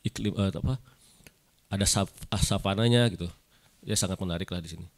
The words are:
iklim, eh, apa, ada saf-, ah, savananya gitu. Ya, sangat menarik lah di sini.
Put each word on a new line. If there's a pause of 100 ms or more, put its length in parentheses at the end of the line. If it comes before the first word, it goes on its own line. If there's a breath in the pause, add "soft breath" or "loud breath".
iklim,
eh,
apa, (880 loud breath)
ada
saf-, (160)
ah,
savananya
gitu. (560 soft breath)
Ya,
sangat
menarik
lah
di
sini. (120)